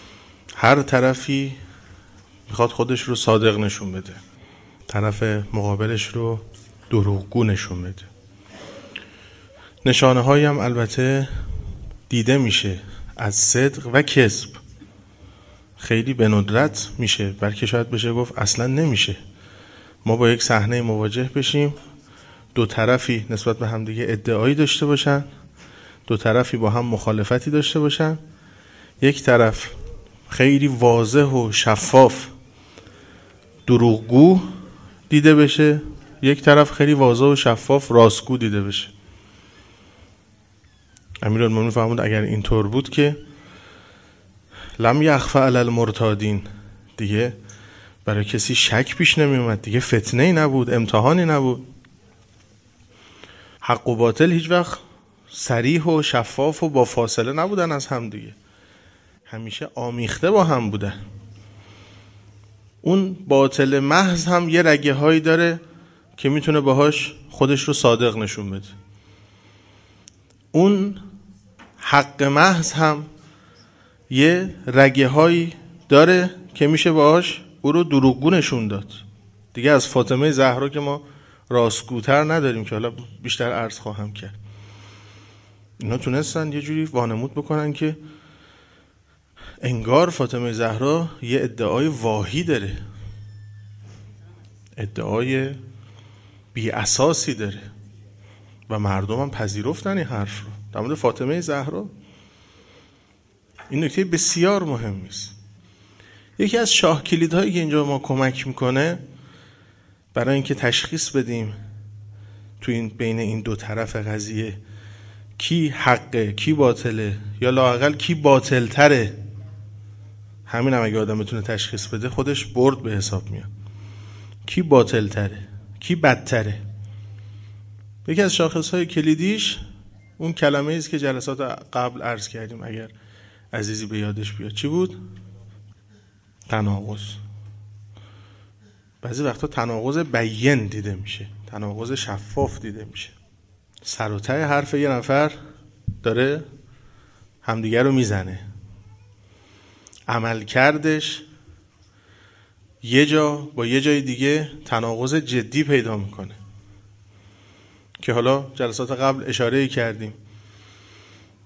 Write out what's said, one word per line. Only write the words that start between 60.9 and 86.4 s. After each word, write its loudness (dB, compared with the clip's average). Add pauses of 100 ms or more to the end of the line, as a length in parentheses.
اون 0 (120)
باطل 4
محض 2
هم 2
یه 4
رگه 4
هایی 4
داره 2 (560)
که -2
می‌تونه 2
باهاش 2 (160)
خودش 2
رو -2
صادق 4
نشون -6
بده، -10 (1800)
اون 2 (760)
حق 0
محض 2
هم 0 (1080)
یه 2 (120)
رگه 6
هایی 4 (360)
داره 6 (240)
که 2
می‌شه 2
باهاش 4 (200)
او 2
رو 2
دروغگو 4
نشون 0
داد. -8 (640)
دیگه 2
از 4
فاطمه 0
زهرا 2
که -6
ما -6 (460)
راستگوتر 0
نداریم -2
که -12
حالا -4 (300)
بیشتر -4
عرض -6
خواهم -10
کرد، -16 (1400)
اینا -6
تونستن -4